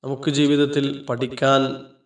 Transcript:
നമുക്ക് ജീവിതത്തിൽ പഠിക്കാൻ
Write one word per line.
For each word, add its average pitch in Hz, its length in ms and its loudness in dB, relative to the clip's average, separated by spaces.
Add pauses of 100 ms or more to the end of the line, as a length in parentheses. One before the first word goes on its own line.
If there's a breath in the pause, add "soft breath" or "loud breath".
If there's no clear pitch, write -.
നമുക്ക് 135 260 -6
ജീവിതത്തിൽ 143 800 0
പഠിക്കാൻ 131 760 0 (200)